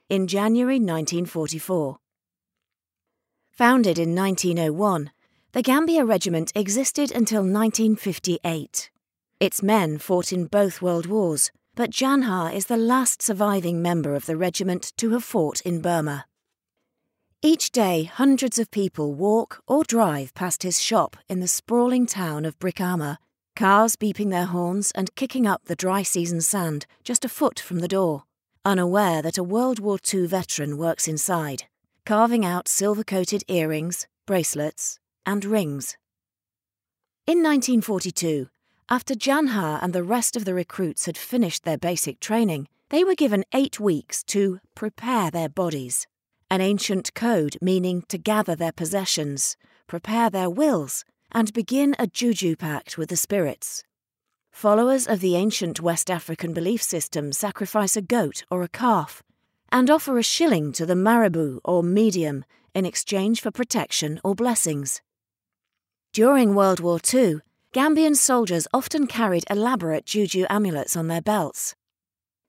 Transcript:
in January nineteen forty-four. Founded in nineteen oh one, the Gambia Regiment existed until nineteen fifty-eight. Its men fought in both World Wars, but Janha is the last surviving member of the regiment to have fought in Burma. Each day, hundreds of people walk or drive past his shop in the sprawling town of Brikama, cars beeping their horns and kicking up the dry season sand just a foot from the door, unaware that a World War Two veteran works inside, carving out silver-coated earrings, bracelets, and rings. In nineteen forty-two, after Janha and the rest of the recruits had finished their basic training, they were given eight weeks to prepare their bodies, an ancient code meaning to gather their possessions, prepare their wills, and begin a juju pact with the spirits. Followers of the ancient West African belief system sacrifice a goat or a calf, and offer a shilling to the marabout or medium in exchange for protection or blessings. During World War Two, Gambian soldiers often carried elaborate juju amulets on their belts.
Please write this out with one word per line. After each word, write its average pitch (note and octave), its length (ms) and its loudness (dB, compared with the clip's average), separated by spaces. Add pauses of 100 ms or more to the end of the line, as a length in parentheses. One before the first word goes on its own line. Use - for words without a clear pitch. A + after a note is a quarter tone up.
in F#3+ 200 0
January A3+ 500 2
nineteen E3+ 480 0
forty-four. D#3 720 -4 (1500)
Founded A#3+ 480 4
in E3+ 160 0
nineteen F#3 460 0
oh D#3+ 120 2
one, E3+ 380 0 (400)
the B3+ 120 -2
Gambia D#4 420 4
Regiment F3+ 500 0
existed A#3 560 -2
until A3 320 0
nineteen G#3+ 540 2
fifty-eight. E3+ 920 -6 (500)
Its - 220 0
men F#3+ 360 2
fought F3+ 340 0
in F3+ 140 -2
both G3+ 360 0
World E3+ 240 0
Wars, F3 460 0 (240)
but A#3 160 -2
Janha B3+ 600 0
is G3 140 -6
the A#3+ 100 -2
last A#3+ 460 2
surviving F#3+ 580 0
member E3 360 0
of C#3 100 -6
the D#3+ 100 -2
regiment F3+ 600 -2
to A3+ 140 0
have A#3 120 0
fought D#3+ 380 -2
in F3 200 -4
Burma. D#3 460 -2 (1120)
Each D#4+ 300 2
day, F#3 320 2
hundreds B3+ 560 2
of A3+ 140 -4
people D#3 420 -2
walk G#3 540 0
or D4+ 160 4
drive D#3 500 0
past F3+ 300 -4
his F3+ 180 0
shop G3 340 0 (120)
in F#3 100 -4
the F3+ 80 -2
sprawling B3 580 2
town D#3+ 400 -4
of D#3 140 -6
Brikama, F3+ 600 -4 (360)
cars G#3 400 6
beeping G#3 360 -2
their F3+ 160 0
horns F3 440 -2
and F#3 240 -4
kicking B3+ 320 0
up F#3+ 200 0
the E3+ 100 -4
dry F#3+ 260 0
season E3+ 380 -2
sand E3 460 -2 (180)
just B3 200 -2
a B3+ 40 -4
foot - 320 0
from - 180 -6
the F3 80 -2
door, F3+ 380 0 (400)
unaware F#3 580 2
that D#3+ 160 -4
a F3+ 60 -4
World A#3 340 0
War G3+ 220 -2
Two F#3 260 0
veteran D#3 500 -4
works E3 300 -2
inside, D#3 560 -4 (420)
carving A3+ 400 4
out F3+ 220 -2
silver-coated G3+ 800 0
earrings, D#3+ 640 -2 (180)
bracelets, D#3 720 -2 (260)
and G3 200 -2
rings. F#3 520 -2 (1300)
In E4+ 160 2
nineteen C4 420 2
forty-two, E3 640 -4 (420)
after B3 220 -2
Janha A#3 720 0
and F3+ 100 -2
the F3+ 100 -2
rest A3+ 320 -2
of A3 120 -6
the F#3 80 -2
recruits F3+ 500 -4
had E3+ 140 -6
finished A3+ 440 -2
their D#3+ 140 -2
basic E3+ 440 -4
training, G3+ 480 -2 (200)
they D#4 160 2
were F#4 100 2
given G#3 380 2
eight C4+ 260 0
weeks F#3+ 460 -2
to G3 360 0 (140)
prepare A3 560 -2
their E3 200 -4
bodies, D3 560 -4 (440)
an F#3+ 120 2
ancient F#3+ 500 0
code F#3 480 0
meaning F3+ 480 0
to - 80 -8
gather G#3+ 400 -2
their E3 160 -2
possessions, D#3+ 880 -4 (280)
prepare A3 440 0
their F#3 180 -2
wills, F#3 560 0 (260)
and A3+ 220 0
begin C4+ 460 2
a A#3+ 80 2
juju F#3 500 0
pact - 400 -8
with D#3+ 140 -6
the F3 60 -4
spirits. - 680 -2 (680)
Followers A#3+ 540 2
of G3+ 140 0
the F3+ 160 2
ancient F3+ 460 -2
West E3 280 -2
African E3+ 440 -6
belief F3+ 280 -2
system - 480 -4
sacrifice G3+ 640 -2
a G#3+ 60 0
goat G3+ 500 -2
or F3+ 120 -2
a F3 60 -6
calf, G#3+ 540 -2 (480)
and B3+ 200 4
offer D4 260 4
a A#3 60 2
shilling F3+ 500 2
to D#3+ 140 -4
the F3+ 80 2
marabout F#3 680 4
or F3 200 2
medium F3 600 2 (320)
in F#3 120 0
exchange G3 560 -2
for G#3+ 80 -4
protection D#3+ 760 -2
or G3 100 0
blessings. F#3 680 -2 (1120)
During A#3 400 6
World F#3+ 260 4
War E3+ 180 0
Two, F#3 440 2 (320)
Gambian D4+ 420 4
soldiers A3 560 2
often C4+ 340 0
carried G#3 440 0
elaborate G3+ 560 -2
juju F#3+ 420 0
amulets F#3 480 -2
on E3 120 -2
their E3 120 -2
belts. G3+ 540 -2 (760)